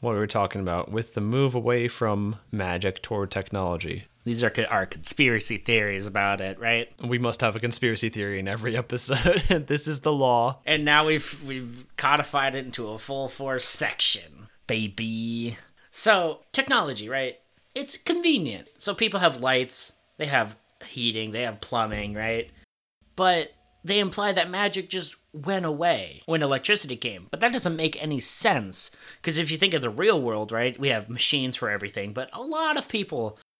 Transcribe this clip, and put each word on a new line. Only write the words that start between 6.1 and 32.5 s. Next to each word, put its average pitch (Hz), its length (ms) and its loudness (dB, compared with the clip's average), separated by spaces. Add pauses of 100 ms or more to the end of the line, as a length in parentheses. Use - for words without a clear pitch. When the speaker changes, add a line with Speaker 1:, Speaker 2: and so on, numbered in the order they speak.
Speaker 2:
it, 95 180 -6
right? 117 320 0 (100)
Speaker 1:
We 123 160 0
must 117 220 0
have 110 160 2
a 110 40 -8
conspiracy 117 500 0
theory 101 280 -2
in 95 100 -4
every 110 280 -2
<laughs> 123 80 -2
episode. 131 580 2 (240)
This 147 220 0
is 151 120 -2
the 156 120 2
law. 123 540 4
Speaker 2:
And 151 180 2
now 151 220 6
we've, 147 360 0
we've 127 440 -10 (100)
codified 135 580 2
it 131 120 -4
into 117 240 -6
a 110 80 -8
full 135 300 -6
force 131 360 -4
section, - 840 0 (180)
baby. 113 920 -4 (340)
So, 180 500 2 (120)
technology, 175 560 0
right? 131 320 -4 (340)
It's 277 220 -6
convenient. 240 800 0
So - 180 -4
people 208 260 0
have 156 200 4
lights, 127 540 0 (240)
they 156 80 -2
have 113 300 2 (300)
heating, 110 460 -2
they 113 100 -2
have 113 200 -4
plumbing, 104 500 -2
right? 113 380 -2 (640)
But 180 360 4 (300)
they 196 160 2
imply 202 340 0
that 175 180 2
magic 190 400 -2
just 180 260 -6 (160)
went 175 340 -2
away 143 600 0
when 160 160 2
electricity 139 540 2
came. 98 340 -8
But 160 100 -6
that 240 120 4
doesn't 180 220 0
make 156 260 -2
any 151 200 -2
sense. 117 720 0 (320)
'Cause 156 160 0
if 156 120 0
you 160 80 -2
think 190 160 4
of 151 60 2
the 123 100 -2
real 170 300 4
world, 107 320 -2
right, 117 260 0
we 139 120 0
have 107 180 0
machines 127 480 0
for 113 140 -2
everything, 101 420 -4
but 127 200 -6
a 214 100 -10
lot 311 340 -2